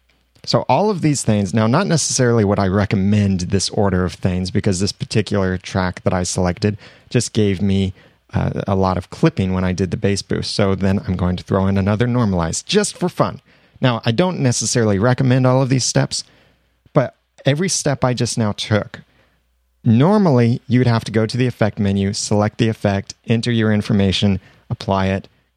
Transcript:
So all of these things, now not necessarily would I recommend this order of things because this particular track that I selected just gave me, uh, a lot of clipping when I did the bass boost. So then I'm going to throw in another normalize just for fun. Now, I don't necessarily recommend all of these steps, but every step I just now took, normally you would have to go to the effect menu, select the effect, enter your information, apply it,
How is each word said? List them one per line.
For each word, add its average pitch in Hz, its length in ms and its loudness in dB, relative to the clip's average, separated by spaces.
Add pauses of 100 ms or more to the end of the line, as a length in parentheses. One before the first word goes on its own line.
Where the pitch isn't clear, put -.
(440)
So - 240 0
all 180 220 2
of 170 120 -4
these 147 200 0
things, 104 320 0
now 110 140 2
not 170 180 2
necessarily 120 580 2
would 98 140 2
I 98 80 2
recommend 98 760 2
this 90 300 -2
order 92 340 0
of 87 100 -4
things 92 360 -2
because 95 300 0
this 98 120 -2
particular 98 640 -2
track 90 460 -4
that 95 100 0
I 90 120 0
selected 98 520 -2 (320)
just - 240 -2
gave 101 300 0
me, 98 320 0 (400)
uh, 90 320 -2
a 98 80 0
lot 92 220 2
of 92 120 -6
clipping 98 440 0
when 92 100 0
I 92 100 0
did 90 180 -2
the - 60 -6
bass 98 240 -2
boost. - 340 -6
So 98 200 2
then 98 320 0
I'm 92 100 -2
going 87 200 0
to - 80 -10
throw 95 240 0
in 98 100 0
another 104 300 0
normalize 98 560 -2
just - 320 -2
for 180 120 -2
fun. - 320 -2 (400)
Now, 123 240 2
I 120 60 0
don't 175 300 0
necessarily 113 580 0
recommend 127 480 2
all 131 160 4
of 127 60 -2
these 127 160 0
steps, - 400 -2 (680)
but - 220 0 (300)
every 151 240 0
step - 340 -2
I 127 100 4
just 117 240 -4
now 107 160 0
took, - 480 -4 (840)
normally 131 840 4
you 123 140 2
would 123 60 2
have 113 180 0
to - 80 -10
go 110 120 2
to 110 120 -4
the 127 100 0
effect 113 320 -2
menu, 98 360 0
select 104 440 0
the 113 100 2
effect, 98 460 -4 (140)
enter 117 240 0
your 110 200 2
information, 101 680 2 (300)
apply 95 380 -2
it, 95 200 -4 (280)